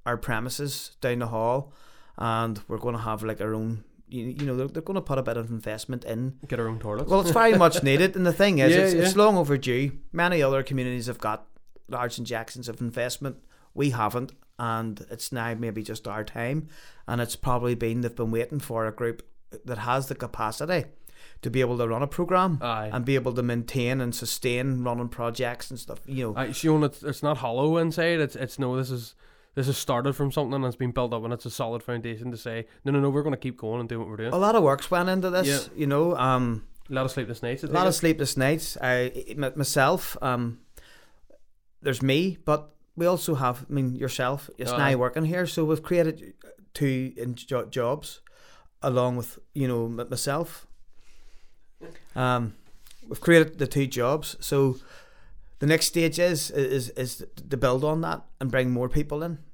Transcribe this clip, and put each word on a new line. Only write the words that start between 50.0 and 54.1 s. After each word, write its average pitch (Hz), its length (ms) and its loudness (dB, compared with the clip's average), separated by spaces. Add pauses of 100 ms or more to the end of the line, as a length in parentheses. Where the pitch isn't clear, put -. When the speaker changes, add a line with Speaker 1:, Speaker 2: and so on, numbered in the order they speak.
Speaker 1:
myself. 143 580 -4 (1500)
Um, 123 400 0 (540)
we've - 120 -8
created 160 380 6
the 135 80 0
two 139 200 0
jobs, 127 540 -2